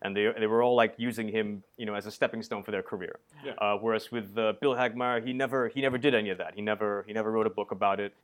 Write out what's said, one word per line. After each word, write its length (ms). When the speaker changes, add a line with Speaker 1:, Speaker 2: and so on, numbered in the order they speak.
Speaker 1:
And 140
they, 240
they 80
were 160
all, 140
like, 180
using 320
him, 340
you 100
know, 80
as 120
a 60
stepping 300
stone 220
for 80
their 120
career. 360
Speaker 2:
Yeah. 160
Speaker 1:
Uh, 160
whereas 380
with, 240
uh, 240
Bill 140
Hagmaier, 500
he 80
never, 340
he 140
never 160
did 180
any 140
of 80
that. 180
He 60
never, 440
he 60
never 200
wrote 140
a 40
book 220
about 280
it. 140